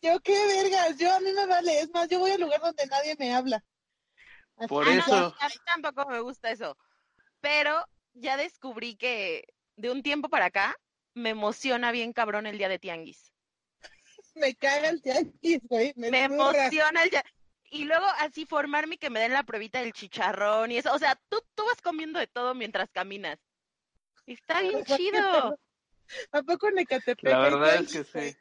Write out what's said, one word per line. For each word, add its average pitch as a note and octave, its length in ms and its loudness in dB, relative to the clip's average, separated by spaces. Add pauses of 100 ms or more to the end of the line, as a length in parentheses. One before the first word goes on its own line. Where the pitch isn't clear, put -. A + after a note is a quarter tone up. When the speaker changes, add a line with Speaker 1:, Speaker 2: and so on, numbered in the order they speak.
Speaker 1:
yo E4+ 200 4
qué G4+ 260 4
vergas, F#4+ 500 2
yo E4+ 160 4
a F#4+ 60 4
mí F#4+ 140 -2
me G4+ 120 0
vale, F4 360 2
es D#4 100 -4
más, E4+ 180 0
yo F4+ 100 2
voy F#4+ 120 4
al G4 100 0
lugar D4+ 200 0
donde D#4 260 -2
nadie C#4+ 320 -2
me B3 160 -2
habla. B3+ 280 0 (920)
Así A3+ 120 -10
Speaker 2:
Por D3 200 2
Speaker 3:
Ah, E3 80 6
no, - 40 4
Speaker 2:
eso. F3 400 4
Speaker 3:
a C#4+ 100 -2
mí - 60 -12 (100)
tampoco C#4+ 440 -4
me A#3+ 120 -4
gusta A#3+ 300 -8
eso. G3+ 260 -8 (640)
Pero D4+ 420 0 (300)
ya C4 240 -4
descubrí A#3+ 580 -8
que G3+ 500 -6 (300)
de A3+ 160 -6
un C4+ 120 -4
tiempo C#4+ 260 -2
para C4+ 160 4
acá G3 300 0 (380)
me A#3 180 -4
emociona A#3 600 -2
bien A#3 220 -4
cabrón G#3+ 340 -2
el G#3 100 -10
día G3 120 -2
de F#3 100 -4
tianguis. E3 520 -14 (1040)
Speaker 1:
Me C#4 200 0
caga C#4+ 340 0
el E4 120 -4
tianguis, C#4+ 680 0
güey, B3 280 0
me A#3 140 -6
Speaker 3:
Me B3+ 180 2
Speaker 1:
zurra. C#4 220 2 (160)
Speaker 3:
emociona D#4 380 2
el F4+ 60 2
día. D#4 140 0 (460)
Y D4+ 160 -10
luego E4 200 2 (140)
así D4+ 260 -4
formarme D4+ 500 -2
y - 20 -20
que D4+ 120 -6
me A3+ 100 -4
den A#3 140 2
la C#4 100 2
pruebita A3 380 -6
del A#3 120 -6
chicharrón G#3 760 -2
y A#3+ 60 -2
eso. C#4+ 160 0
O C#4+ 60 0
sea, C4+ 160 2 (140)
tú, G#4 100 -2 (140)
tú G#4+ 120 -4
vas A#4 160 -2
comiendo D#4+ 380 -6
de A#3 80 -4
todo B3 280 -4
mientras G#3+ 360 -4
caminas. F#3 460 -8 (880)
Está D#4+ 360 -4
bien F#4+ 240 -2
Speaker 1:
<laughs> C#4 160 0
Speaker 3:
chido. F4+ 580 2 (720)
Speaker 1:
¿A D4 100 0
poco E4+ 280 0
en G4 100 0
Ecatepec - 500 -2
Speaker 2:
La C4 140 6
Speaker 1:
hay - 80 6
Speaker 2:
verdad D3+ 240 6
es - 160 0
Speaker 1:
tianguis, D3+ 200 -8
Speaker 2:
que - 80 -8
Speaker 1:
güey? C#3+ 120 -6
Speaker 2:
sí. C#3+ 100 -20